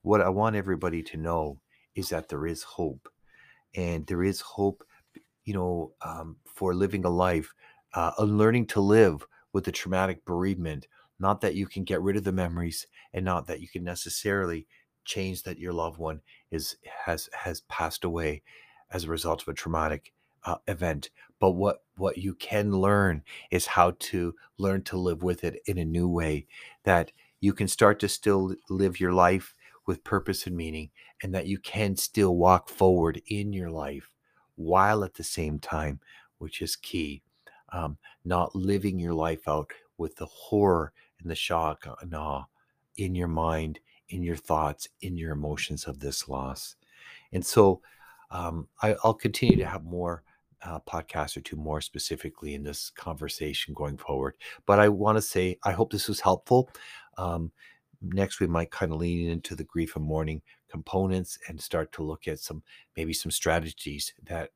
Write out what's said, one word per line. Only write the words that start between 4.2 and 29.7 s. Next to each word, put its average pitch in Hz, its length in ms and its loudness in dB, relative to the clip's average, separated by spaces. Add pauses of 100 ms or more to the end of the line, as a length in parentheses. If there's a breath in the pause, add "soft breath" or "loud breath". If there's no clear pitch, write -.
is 95 180 2
hope, 98 420 -2 (600 soft breath)
you 107 100 -6
know, 90 480 -4
um, 80 440 -12
for 92 280 -2
living 95 320 0
a 90 40 2
life, 87 440 2 (400 soft breath)
uh, 85 240 0
and 104 200 2
learning 113 300 6
to 101 140 2
live 98 440 8 (280 soft breath)
with 95 100 0
the 87 80 -4
traumatic 92 540 -2
bereavement. 87 640 -2 (300 soft breath)
Not 98 240 0
that 90 140 0
you 98 100 -2
can 92 200 -8
get 90 160 -2
rid 98 160 0
of 95 80 -4
the 98 80 0
memories, 85 540 -4 (260 loud breath)
and 92 100 -4
not 90 240 -2
that 85 140 -8
you 85 80 -16
can 87 140 -10
necessarily 87 840 -4 (380 soft breath)
change 95 380 -6
that 90 160 -10
your 87 120 -8
loved 82 260 -4
one 80 220 -6 (320 soft breath)
is, 78 240 -6 (300)
has, 82 280 -4
has - 280 -8
passed - 420 -6
away 82 380 -4 (500 loud breath)
as 87 140 -6
a 78 40 -8
result 82 320 -2
of - 60 -8
a 82 60 -6
traumatic, 78 580 -2 (320)
uh, 87 140 -2 (100)
event. 80 420 -4 (300 soft breath)
But 95 120 6
what, 98 320 0 (120)
what 95 220 -2
you 92 180 -4
can 104 360 -2
learn 95 520 4 (260 loud breath)
is 92 160 2
how 90 340 6
to 87 360 -2 (220 loud breath)
learn 98 260 0
to 98 140 -6
live 87 260 0
with 90 200 0
it 82 240 -4
in 92 100 -2
a 82 80 0
new 85 240 2
way, 80 380 0 (360 loud breath)
that 85 280 4 (280 soft breath)
you 98 140 4
can 101 140 0
start 104 320 6
to 101 100 0
still 95 460 2 (140)
live 95 300 2
your 90 140 4
life 90 420 6 (300 loud breath)